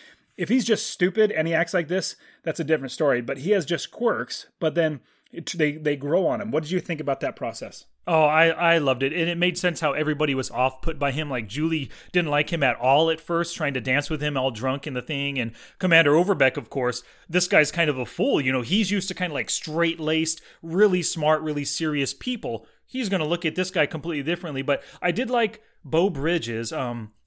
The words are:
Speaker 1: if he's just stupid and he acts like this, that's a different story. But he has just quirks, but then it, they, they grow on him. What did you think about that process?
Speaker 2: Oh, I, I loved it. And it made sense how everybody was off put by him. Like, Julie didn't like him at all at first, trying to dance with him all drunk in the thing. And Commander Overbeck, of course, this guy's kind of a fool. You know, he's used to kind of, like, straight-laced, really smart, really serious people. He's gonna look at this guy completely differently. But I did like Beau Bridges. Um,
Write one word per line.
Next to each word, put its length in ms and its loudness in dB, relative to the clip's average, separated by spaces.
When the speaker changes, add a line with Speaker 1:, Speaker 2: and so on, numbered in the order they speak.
Speaker 1:
if 140 -4
he's 160 2
just 240 0
stupid 420 2
and 160 0
he 60 0
acts 200 0
like 140 0
this, 280 -4
that's 160 -4
a 60 -2
different 260 0
story. 300 2
But 180 -6
he 120 0
has 140 2
just 260 -4
quirks, 560 -2
but 160 0
then 240 0
it, 140 -12
they, 160 2
they 220 -2
grow 320 0
on 140 0
him. 100 -6
What 120 0
did 80 -8
you 80 0
think 200 -6
about 220 -2
that 140 -4
process? 500 -10
Speaker 2:
Oh, 140 6
I, 240 6
I 300 4
loved 260 2
it. 80 0
And 180 0
it 80 -4
made 200 0
sense 240 -2
how 100 2
everybody 420 0
was 160 -2
off 320 0
put 160 2
by 140 0
him. 180 -4
Like, 200 -4
Julie 400 -2
didn't 180 2
like 220 2
him 100 0
at 140 2
all 320 4
at 100 -2
first, 380 -2
trying 160 -2
to 80 -2
dance 280 0
with 140 -2
him 140 -2
all 120 0
drunk 380 -4
in 60 -6
the 80 -4
thing. 360 -4
And 140 -4
Commander 360 4
Overbeck, 420 4
of 140 -8
course, 340 -4
this 220 0
guy's 200 4
kind 200 0
of 80 -2
a 80 -4
fool. 340 0
You 140 0
know, 80 0
he's 300 0
used 180 -2
to 40 -6
kind 160 -4
of, 40 -8
like, 160 -4
straight-laced, 920 -2
really 400 4
smart, 400 2
really 240 -2
serious 480 -2
people. 520 -6
He's 240 -6
gonna 180 0
look 160 -2
at 120 -2
this 160 -4
guy 140 2
completely 380 -6
differently. 380 -4
But 220 0
I 100 0
did 180 -2
like 320 0
Beau 260 2
Bridges. 600 -2
Um, 400 -6